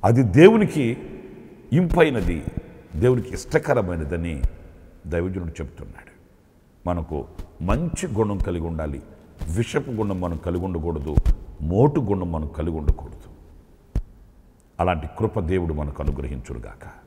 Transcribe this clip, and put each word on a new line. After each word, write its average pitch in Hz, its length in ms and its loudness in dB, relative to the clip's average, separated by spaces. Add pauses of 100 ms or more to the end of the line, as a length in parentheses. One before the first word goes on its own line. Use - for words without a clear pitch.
అది 117 200 6
దేవునికి 151 720 6 (760)
ఇంపైనది, 143 680 2 (520)
దేవునికి 120 380 2
ఇష్టకరమైనదని" 87 1080 -2 (680)
దైవజనుడు 87 420 -2
చెప్తున్నాడు. - 640 -14 (760)
మనకు 78 360 -4 (360)
మంచి 139 520 -2
గుణం 101 240 0
కలిగి 85 300 -2
ఉండాలి, 78 340 -6 (540)
విషపు 117 360 -2
గుణం 101 300 -2
మనం 85 160 -2
కలిగి 87 280 -4
ఉండకూడదు, 78 500 -4 (460)
మోటు 117 380 4
గుణం 95 320 -2
మనం 78 160 -4
కలిగి 80 300 -4
ఉండకూడదు. - 540 -4 (1500)
అలాంటి 85 300 0 (100)
కృప 110 200 0
దేవుడు 85 340 0
మనకు 73 300 -6
అనుగ్రహించునుగాక. 65 880 -6 (160)